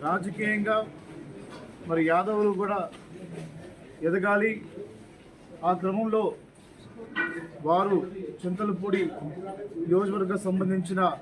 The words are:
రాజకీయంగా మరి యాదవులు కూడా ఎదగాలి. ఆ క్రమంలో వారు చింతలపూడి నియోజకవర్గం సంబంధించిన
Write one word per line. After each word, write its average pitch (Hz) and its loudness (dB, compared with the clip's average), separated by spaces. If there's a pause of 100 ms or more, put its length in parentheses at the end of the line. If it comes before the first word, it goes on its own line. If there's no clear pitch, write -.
రాజకీయంగా 208 2 (1080)
మరి 165 4
యాదవులు 202 4 (100)
కూడా 202 0 (1300)
ఎదగాలి. 202 4 (1160)
ఆ 180 6
క్రమంలో 208 2 (1400)
వారు 190 4 (480)
చింతలపూడి 190 0 (880)
నియోజకవర్గం 190 2
సంబంధించిన 185 0 (200)